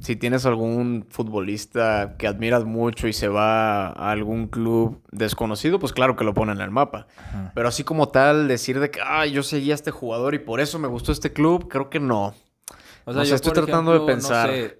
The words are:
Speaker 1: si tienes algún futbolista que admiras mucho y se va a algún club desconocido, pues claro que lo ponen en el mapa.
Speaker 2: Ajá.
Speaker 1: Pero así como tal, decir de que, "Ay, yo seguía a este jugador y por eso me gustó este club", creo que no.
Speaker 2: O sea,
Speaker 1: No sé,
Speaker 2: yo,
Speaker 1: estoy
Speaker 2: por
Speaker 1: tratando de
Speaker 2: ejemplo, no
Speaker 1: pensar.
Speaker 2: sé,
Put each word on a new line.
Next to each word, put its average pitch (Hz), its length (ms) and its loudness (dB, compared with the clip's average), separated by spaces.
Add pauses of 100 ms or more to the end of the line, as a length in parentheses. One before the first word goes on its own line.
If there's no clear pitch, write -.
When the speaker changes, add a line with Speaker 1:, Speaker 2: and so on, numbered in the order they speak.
Speaker 1:
si 120 140 -4
tienes 123 300 0
algún 117 640 0
futbolista 107 1080 -2
que 113 100 -2
admiras 113 380 0
mucho 117 420 -2
y 110 60 0
se 107 160 -2
va 104 580 2
a 101 240 -4
algún 107 360 -4
club 113 540 0 (100)
desconocido, 110 680 -2
pues 120 140 -4
claro 127 220 2
que 120 100 0
lo 104 80 0
ponen 107 240 0
en 98 60 -6
el 95 80 -6
mapa. 113 360 -2 (100)
Speaker 2:
Ajá. 95 380 -10
Speaker 1:
Pero 117 140 0
así 143 140 -4
como 151 260 0
tal, 147 400 6
decir 127 300 0
de 143 120 0
que, - 140 -10
"Ay, 151 260 0
yo 139 120 0
seguía 143 300 0
a - 20 -2
este 147 160 -6
jugador 123 440 -2
y 147 40 -2
por 117 200 -4
eso 151 200 -2
me 147 100 -2
gustó 120 240 -2
este 143 180 -4
club", 170 380 2
creo 135 200 -4
que 160 100 -2
no. 107 340 0 (720)
Speaker 2:
O 123 60 -6
sea, 135 60 0
Speaker 1:
No 143 40 2
sé, 143 60 2
Speaker 2:
yo, 175 60 4
Speaker 1:
estoy 160 180 2
Speaker 2:
por 160 120 4
Speaker 1:
tratando 165 260 2
de 165 60 8
Speaker 2:
ejemplo, 151 180 4
no 117 60 -2
Speaker 1:
pensar. 117 280 2
Speaker 2:
sé, 123 300 -4